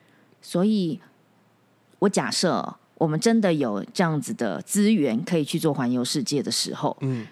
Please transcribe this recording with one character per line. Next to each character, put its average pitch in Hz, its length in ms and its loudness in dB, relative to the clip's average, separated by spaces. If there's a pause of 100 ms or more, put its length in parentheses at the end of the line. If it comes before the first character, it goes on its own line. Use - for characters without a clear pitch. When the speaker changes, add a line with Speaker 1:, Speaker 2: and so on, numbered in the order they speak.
(420)
Speaker 1:
所 175 240 0
以 202 340 0 (1000)
我 202 100 4
假 143 200 0
设 131 460 -2 (200)
我 - 120 0
们 151 100 0
真 226 220 4
的 196 140 4
有 117 280 0 (120)
这 190 100 2
样 160 160 2
子 120 140 -6
的 101 300 -4
资 208 300 2
源 143 300 2
可 180 140 0
以 151 80 2
去 170 120 -4
做 156 160 0
环 123 160 0
游 123 140 0
世 135 180 -2
界 123 220 -2
的 - 80 -2
时 - 240 -4
候， - 240 -4
Speaker 2:
嗯。 127 320 -4